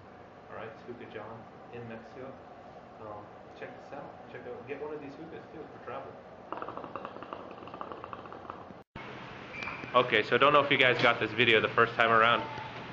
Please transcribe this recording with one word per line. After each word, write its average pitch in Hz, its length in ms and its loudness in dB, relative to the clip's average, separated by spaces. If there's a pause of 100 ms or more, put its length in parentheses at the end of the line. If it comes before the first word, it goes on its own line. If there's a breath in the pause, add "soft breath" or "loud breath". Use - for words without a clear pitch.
(500)
All 104 60 -14
right, 107 160 -10
it's - 140 -18
Hookah 113 260 -12
John 113 320 -12 (300)
in 117 160 -12
Mexico. 113 420 -14 (680)
Um, 104 240 -12 (340)
check 127 240 -12
this - 80 -18
out. 139 160 -12 (240)
Check - 160 -12
out, 117 200 -10
get 139 140 -8
one 151 120 -6
of 143 80 -8
these 135 140 -12
hookahs - 360 -14
too 156 160 -14
for - 160 -16
travel. 127 300 -10 (3750)
Okay, 120 280 6
so 123 120 2
I 123 40 6
don't 139 140 8
know 147 60 10
if 143 120 4
you 135 60 6
guys 123 260 6
got 120 160 6
this 107 120 -2
video 110 300 6
the 104 80 4
first 117 240 4
time 117 160 6
around. 113 320 8 (520)